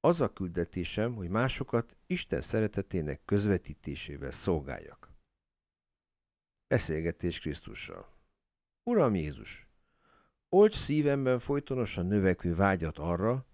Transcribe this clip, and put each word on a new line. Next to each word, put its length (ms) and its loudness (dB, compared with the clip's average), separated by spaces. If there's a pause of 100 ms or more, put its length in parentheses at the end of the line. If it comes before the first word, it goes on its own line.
Az 200 2
a 120 0
küldetésem, 800 -4
hogy 140 -6
másokat 680 -2 (100)
Isten 340 -2
szeretetének 840 -2
közvetítésével 1040 -2
szolgáljak. 840 -6 (1500)
Beszélgetés 760 -2
Krisztussal. 760 -12 (680)
Uram 320 4
Jézus, 540 -4 (800)
olts 260 8
szívemben 640 2
folytonosan 680 -2
növekvő 480 2
vágyat 440 0
arra 560 0